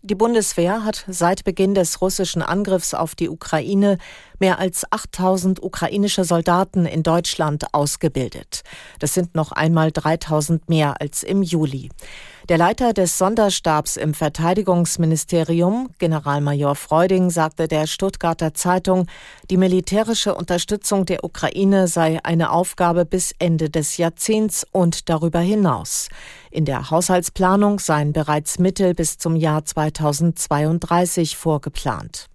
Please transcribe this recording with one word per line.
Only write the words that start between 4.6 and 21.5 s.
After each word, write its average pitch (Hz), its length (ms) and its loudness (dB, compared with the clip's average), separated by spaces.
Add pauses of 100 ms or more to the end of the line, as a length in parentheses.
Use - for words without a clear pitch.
achttausend 185 720 0
ukrainische 190 600 -2
Soldaten 175 600 2
in 160 200 -2
Deutschland 160 680 -2
ausgebildet. - 920 -4 (360)
Das - 160 -2
sind 175 220 -2
noch 156 160 -2
einmal 160 400 2
dreitausend 160 760 0
mehr 156 320 0
als - 220 -6
im 196 220 0
Juli. 151 460 -2 (580)
Der 165 100 4
Leiter 226 340 2
des 185 260 0
Sonderstabs 190 800 2
im 151 180 -2
Verteidigungsministerium, 170 1800 0
Generalmajor 143 760 0
Freuding, 180 560 2
sagte 160 380 -2
der 156 180 0
Stuttgarter 165 680 -2
Zeitung, 185 540 0 (420)
die 185 80 0
militärische 190 800 2
Unterstützung 190 720 -2
der - 160 -2
Ukraine 190 640 2